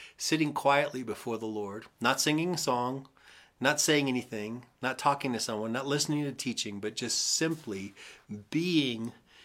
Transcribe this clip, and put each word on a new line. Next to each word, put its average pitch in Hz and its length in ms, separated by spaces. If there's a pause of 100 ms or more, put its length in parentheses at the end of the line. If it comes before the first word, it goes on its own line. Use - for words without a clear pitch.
(160)
sitting 156 360
quietly 139 520
before 113 340
the 110 80
Lord, 107 400 (140)
not 131 200
singing 160 340
a 156 40
song, 127 480 (540)
not 147 200
saying 147 280
anything, 120 560 (180)
not 127 160
talking 143 340
to 113 60
someone, 110 340
not 131 140
listening 147 380
to 143 80
teaching, 110 480
but 107 160
just 117 220
simply 139 760 (560)
being 139 640 (320)